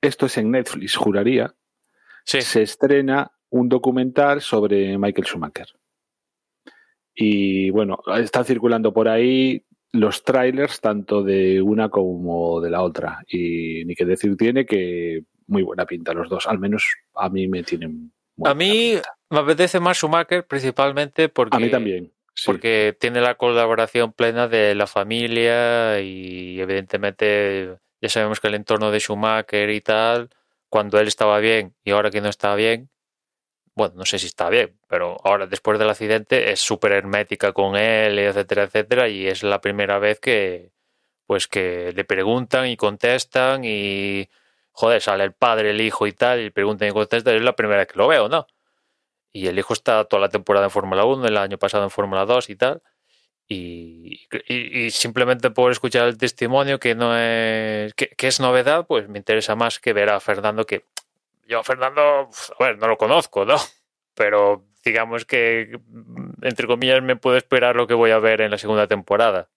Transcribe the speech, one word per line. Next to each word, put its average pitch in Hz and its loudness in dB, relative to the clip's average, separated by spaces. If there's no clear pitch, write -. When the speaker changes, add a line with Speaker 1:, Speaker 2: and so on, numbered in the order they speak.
Speaker 1:
esto - 0
es - -2
en 110 0
Netflix, - -2
juraría, 113 0
Speaker 2:
Sí. - 0
Speaker 1:
se 117 2
estrena 135 2
un 123 2
documental 131 2
sobre 101 0
Michael 98 0
Schumacher. - -10
Y, 98 0
bueno, 98 0
están 120 0
circulando 117 0
por 113 2
ahí 127 2
los 107 0
trailers 131 0
tanto 104 0
de 95 2
una 107 2
como 87 -2
de 85 -2
la 87 0
otra. 85 -4
Y 82 -4
ni 85 -8
que 92 -2
decir 95 0
tiene 120 0
que 87 -4
muy 101 0
buena - -4
pinta 85 -8
los 85 -6
dos. 92 -4
Al 110 -2
menos 101 -2
a 92 -4
mí 95 -2
me 92 -4
tienen 82 -8
muy 139 0
Speaker 2:
A - 2
Speaker 1:
buena - 2
Speaker 2:
mí 214 2
Speaker 1:
pinta. - -6
Speaker 2:
me 151 2
apetece 160 2
más 175 2
Schumacher 170 0
principalmente 139 0
porque 123 0
Speaker 1:
A 117 2
mí 117 2
también, 101 -2
sí. - -8
Speaker 2:
porque 107 2
tiene 120 0
la 123 2
colaboración 117 0
plena 117 0
de 107 2
la 104 0
familia 117 0
y, 92 -10
evidentemente, 98 -2
ya 113 -6
sabemos 107 -2
que - -2
el 104 -2
entorno 107 -2
de 104 0
Schumacher 107 -2
y 107 -4
tal, 113 0
cuando 104 2
él 107 2
estaba 104 2
bien 107 0
y 101 -2
ahora 104 2
que 101 -4
no 104 -4
está 101 -2
bien, 117 -2
bueno, 98 0
no 92 -8
sé 101 -2
si 90 -4
está 87 -4
bien, 104 -2
pero 87 -4
ahora 98 0
después 104 -2
del 107 2
accidente 110 -2
es 98 -2
súper 104 0
hermética 101 -2
con 98 0
él, 110 2
etcétera, 101 0
etcétera, 110 0
y 95 -6
es 95 -4
la 101 0
primera 101 -2
vez 104 0
que, 92 -4
pues, 101 -2
que 90 -4
le 92 -6
preguntan 120 0
y 117 -6
contestan 127 0
y, 98 -4
joder, 113 2
sale 98 0
el 95 -4
padre, 110 2
el 107 0
hijo 107 -2
y 104 -2
tal, 123 0
y 110 -8
preguntan 104 -2
y 101 -2
contestan, 110 0
es 113 2
la 123 2
primera 104 2
vez 92 0
que - -14
lo 107 6
veo, 127 4
¿no? 151 -2
Y 98 -8
el 87 -2
hijo 98 -4
está 110 0
toda 98 2
la 101 0
temporada 101 2
en 98 0
Fórmula 95 0
uno, 131 0
el 107 0
año 98 -4
pasado 101 0
en 98 -4
Fórmula 98 -2
dos 120 0
y 101 -14
tal, 139 -2
y, 85 -14
y, 120 -4
y 113 -4
simplemente 123 0
por 123 4
escuchar 120 0
el 117 -4
testimonio, 131 -2
que 120 0
no 117 0
es, 110 -2
que, - -4
que - -4
es 131 0
novedad, 131 2
pues 113 -2
me 101 -10
interesa 110 0
más 117 -2
que 120 0
ver 104 2
a 104 2
Fernando, 107 -2
que 98 -6
yo 117 -2
a - -8
Fernando, 139 0
a - 4
ver, 117 0
no 110 0
lo 113 2
conozco, 113 2
¿no? 120 4
Pero 101 2
digamos 113 -2
que, 113 0
entre 123 -4
comillas, 127 2
me 127 0
puedo 123 2
esperar 123 2
lo 120 2
que 120 0
voy 117 6
a 110 6
ver 110 4
en 107 2
la 101 -2
segunda 104 2
temporada. 101 0